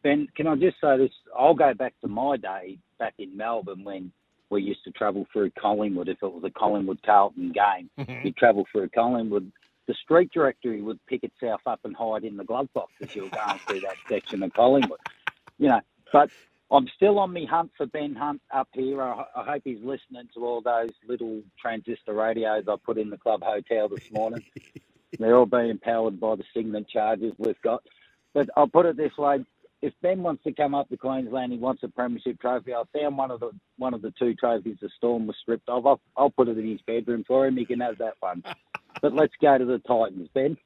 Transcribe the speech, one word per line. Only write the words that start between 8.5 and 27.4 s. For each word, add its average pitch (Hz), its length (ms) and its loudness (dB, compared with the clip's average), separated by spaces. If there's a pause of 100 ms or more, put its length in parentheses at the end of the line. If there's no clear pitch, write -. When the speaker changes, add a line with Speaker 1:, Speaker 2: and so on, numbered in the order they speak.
Speaker 1:
through 98 180 -2
Collingwood. 113 600 -2 (360)
The 113 60 -4 (100)
street 170 280 4
directory 123 500 -2
would 107 260 -8
pick 127 160 -4
itself 117 420 -6
up 117 180 -4
and 104 120 -10
hide 110 280 -4
in 104 140 -10
the 98 60 -12
glove 127 300 -4
box 98 280 -6
as 98 140 -14
you 101 80 -8
were 95 60 -12
going 104 380 -6
through 98 140 -6
that 95 140 -8 (120)
section 101 360 -4
of 90 100 -6
Collingwood. 123 460 4 (600)
You 143 100 4
know, 113 120 4 (300)
but 147 180 8 (420)
I'm 135 240 6
still 202 240 6
on 185 140 0
me 165 120 -6
hunt 165 320 -2
for 147 80 -2
Ben 147 300 -6
Hunt 147 260 -6 (100)
up 135 220 -2
here. 135 280 -4
I, 123 240 -6 (100)
I 120 80 -6
hope 147 220 -6
he's 117 180 -8
listening 123 500 -12
to 117 120 -8
all 120 160 -4
those 117 300 0 (160)
little 113 340 -6 (180)
transistor 113 540 -8
radios 110 540 0
I 104 160 0
put 110 140 -2
in 107 120 -4
the 101 80 -12
club 107 260 -2
hotel 107 460 0
this - 220 -10
morning. 110 320 -4 (380)
Speaker 2:
<laughs> - 380 -20
Speaker 1:
They're 113 180 6
all 123 80 8
being 117 320 0
powered 113 420 -2
by 110 160 0
the 98 80 -14 (100)
Signet 107 340 -6
chargers 110 500 -2
we've 104 240 -4